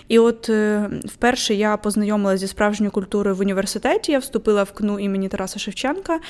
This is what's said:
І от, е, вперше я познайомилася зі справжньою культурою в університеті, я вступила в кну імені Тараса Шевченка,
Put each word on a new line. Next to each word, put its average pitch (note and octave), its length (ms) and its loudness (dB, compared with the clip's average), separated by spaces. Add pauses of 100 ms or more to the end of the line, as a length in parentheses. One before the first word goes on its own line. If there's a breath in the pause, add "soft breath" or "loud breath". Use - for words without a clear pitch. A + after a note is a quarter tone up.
І A3+ 100 6
от, A#3 320 4
е, G#3+ 400 0 (140)
вперше A#3+ 500 0
я G#3+ 220 2
познайомилася G#3 640 0
зі F#3+ 80 -4
справжньою G#3 440 0
культурою G3+ 460 0
в F#3 40 -4
університеті, G3+ 720 0
я C#4 60 2
вступила G#3+ 440 0
в G3 100 -4
кну G#3 260 -2
імені G3 300 -2
Тараса F#3+ 300 -6
Шевченка, D#4+ 600 -4 (120 loud breath)